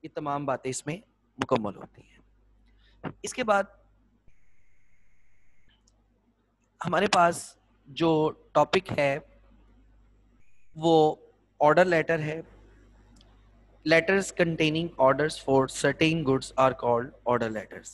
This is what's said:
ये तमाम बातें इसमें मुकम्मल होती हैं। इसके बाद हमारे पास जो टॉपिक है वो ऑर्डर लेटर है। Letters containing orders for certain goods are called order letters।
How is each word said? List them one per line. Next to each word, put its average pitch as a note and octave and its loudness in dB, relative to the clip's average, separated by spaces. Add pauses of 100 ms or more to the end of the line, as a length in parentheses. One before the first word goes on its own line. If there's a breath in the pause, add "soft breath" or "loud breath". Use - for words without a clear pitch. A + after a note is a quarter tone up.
ये D#3+ -16
तमाम D3 -6
बातें C3 -4
इसमें D3+ -8 (380)
मुकम्मल G#2+ -2
होती - -20
हैं। - -20 (120)
इसके B3+ -8
बाद - -2 (3000)
हमारे F3 2
पास F3 0 (320)
जो D#3 0 (260)
टॉपिक D#3 0
है C#3 -2 (1600)
वो D#3+ 4 (640)
ऑर्डर D3+ 6
लेटर E3 0
है। D#3 -10 (1300)
Letters E3 2
containing E3 -2 (120)
orders C#3 2
for C3+ 2 (100)
certain D#3+ -2
goods C3 -2
are C3 4 (100)
called A#2+ 0 (220)
order A#2 0
letters। F#2+ -12